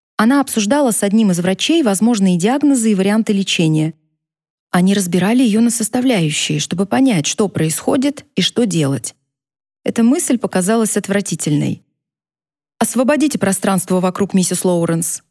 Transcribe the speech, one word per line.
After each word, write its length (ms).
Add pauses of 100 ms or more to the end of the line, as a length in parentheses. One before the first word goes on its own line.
(160)
Она 240
обсуждала 500
с 140
одним 260
из 80
врачей 460
возможные 520
диагнозы 540
и 60
варианты 360
лечения. 640 (760)
Они 220
разбирали 500
ее 180
на 100
составляющие, 880
чтобы 280
понять, 400
что 220
происходит 840
и 80
что 240
делать. 480 (720)
Эта 180
мысль 360
показалась 580
отвратительной. 880 (920)
"Освободите 600
пространство 600
вокруг 340
миссис 300
Лоуренс". 680